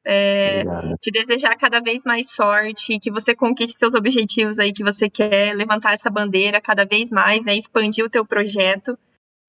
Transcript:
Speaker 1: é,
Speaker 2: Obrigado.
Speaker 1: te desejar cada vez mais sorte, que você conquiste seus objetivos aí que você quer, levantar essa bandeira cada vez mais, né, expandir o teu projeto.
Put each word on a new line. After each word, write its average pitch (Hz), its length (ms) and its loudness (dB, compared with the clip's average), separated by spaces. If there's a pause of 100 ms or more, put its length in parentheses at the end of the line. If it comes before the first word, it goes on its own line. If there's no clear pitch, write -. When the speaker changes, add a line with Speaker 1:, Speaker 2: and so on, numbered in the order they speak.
Speaker 1:
é, 196 580 2
Speaker 2:
Obrigado. 170 360 -6
Speaker 1:
te - 140 -6
desejar 233 460 0
cada 240 220 0
vez 233 240 -2
mais 233 280 -2
sorte, 214 680 0
que 220 120 -4
você 214 240 0
conquiste 233 440 -2
seus 233 160 2
objetivos 220 640 0
aí 208 140 2
que 208 100 -8
você 202 260 -2
quer, 208 460 0
levantar 214 380 0
essa 214 160 -6
bandeira 208 520 0
cada 202 240 0
vez 214 240 -2
mais, 208 340 2
né, 208 120 0
expandir 220 500 0
o 220 40 -6
teu 226 160 0
projeto. 202 720 -2 (540)